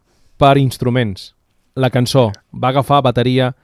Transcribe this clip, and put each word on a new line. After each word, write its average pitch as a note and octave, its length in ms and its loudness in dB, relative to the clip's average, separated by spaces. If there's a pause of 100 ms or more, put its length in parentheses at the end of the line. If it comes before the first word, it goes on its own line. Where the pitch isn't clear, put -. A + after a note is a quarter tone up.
(360)
per C#3 220 4
instruments. B2 760 -2 (420)
La C3 140 0
cançó, B2 420 2 (200)
va B2 160 -4
agafar C#3 340 0
bateria, B2+ 600 0